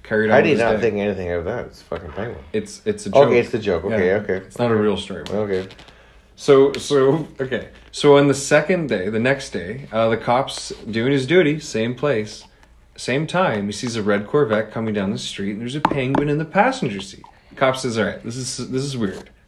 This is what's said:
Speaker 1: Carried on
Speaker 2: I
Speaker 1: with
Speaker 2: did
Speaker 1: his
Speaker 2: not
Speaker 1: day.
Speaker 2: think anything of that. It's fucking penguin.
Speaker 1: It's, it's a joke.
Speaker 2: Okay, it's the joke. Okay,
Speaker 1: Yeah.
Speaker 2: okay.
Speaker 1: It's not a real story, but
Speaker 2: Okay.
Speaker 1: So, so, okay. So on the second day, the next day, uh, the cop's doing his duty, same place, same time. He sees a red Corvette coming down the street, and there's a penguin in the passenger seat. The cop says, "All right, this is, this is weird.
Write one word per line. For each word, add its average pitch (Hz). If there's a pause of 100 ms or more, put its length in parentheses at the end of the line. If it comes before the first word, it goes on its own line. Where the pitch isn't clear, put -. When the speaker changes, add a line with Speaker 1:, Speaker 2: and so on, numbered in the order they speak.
Speaker 1:
Carried 107
on 117
Speaker 2:
I -
Speaker 1:
with -
Speaker 2:
did 160
Speaker 1:
his 110
Speaker 2:
not 113
Speaker 1:
day. 104
Speaker 2:
think 107
anything 95
of 85
that. 104
It's -
fucking 87
penguin. 110 (120)
Speaker 1:
It's, -
it's 104
a 101
joke. 139
Speaker 2:
Okay, 120
it's 113
the 117
joke. 92
Okay, 101
Speaker 1:
Yeah. 95
Speaker 2:
okay. 104
Speaker 1:
It's -
not 120
a 110
real 107
story, 95
but -
Speaker 2:
Okay. 98 (680)
Speaker 1:
So, 139
so, 139 (100)
okay. 123 (240)
So 143
on 143
the 139
second 151
day, 101
the 113
next 135
day, 107
uh, 113
the 113
cop's - (200)
doing 113
his 131
duty, 156
same 113
place, 117 (520)
same 143
time. 139
He 104
sees 117
a 110
red 104
Corvette 110
coming 113
down 98
the 120
street, 101
and 104
there's 120
a 151
penguin 139
in 147
the 160
passenger 180
seat. - (260)
The -
cop 131
says, 113
"All 104
right, 98
this 117
is, 127
this 131
is 139
weird. 101 (200)